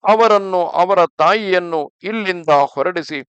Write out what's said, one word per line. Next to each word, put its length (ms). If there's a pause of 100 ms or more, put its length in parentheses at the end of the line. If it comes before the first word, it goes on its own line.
ಅವರನ್ನು, 600
ಅವರ 400
ತಾಯಿಯನ್ನು 840 (120)
ಇಲ್ಲಿಂದ 460
ಹೊರಡಿಸಿ 720 (100)